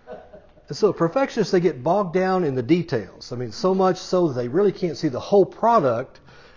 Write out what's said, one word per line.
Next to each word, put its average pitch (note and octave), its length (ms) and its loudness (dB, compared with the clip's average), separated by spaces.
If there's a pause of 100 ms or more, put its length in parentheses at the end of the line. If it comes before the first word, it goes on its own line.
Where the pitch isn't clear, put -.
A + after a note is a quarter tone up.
(680)
And D3+ 80 -10
so G3+ 160 2
perfectionists, A3 580 -2
they F#3 100 4
get D3+ 220 -2
bogged F3 300 0
down F#3 320 0
in C#3 100 -2
the B2+ 80 -2
details. C3+ 720 -2
I B2 40 -8
mean, A#2+ 160 -8
so F#3 220 0
much F#3 220 2
so F3+ 320 0
that C3+ 60 -4
they B2 140 -4
really F#3 220 2
can't E3+ 280 -6
see D#3+ 100 -2
the B2+ 100 -4
whole G3 280 4
product, C#3 720 0 (360)